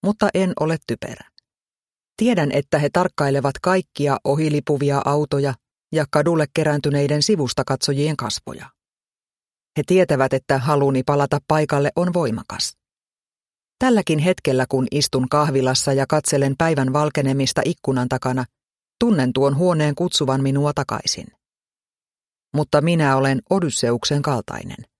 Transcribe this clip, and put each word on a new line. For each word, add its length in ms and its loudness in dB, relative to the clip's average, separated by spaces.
mutta 300 2
en 260 0
ole 160 0
typerä. 460 -10
Tiedän, 360 2
että 260 0
he 140 2
tarkkailevat 720 0
kaikkia 640 0
ohilipuvia 800 0
autoja 500 0
ja 180 0
kadulle 440 2
kerääntyneiden 680 0
sivustakatsojien 920 -2
kasvoja. 540 -10
He 100 -2
tietävät, 460 4
että 260 0
haluni 440 2
palata 360 2
paikalle 480 2
on 160 0
voimakas. 640 -4
Tälläkin 400 2
hetkellä, 500 0
kun 220 0
istun 380 0
kahvilassa 640 0
ja 140 0
katselen 520 0
päivän 340 0
valkenemista 720 0
ikkunan 440 -2
takana, 360 -2
tunnen 320 2
tuon 240 2
huoneen 380 2
kutsuvan 480 0
minua 320 0
takaisin. 520 -6
Mutta 260 2
minä 360 2
olen 240 2
Odysseuksen 720 0
kaltainen. 600 -6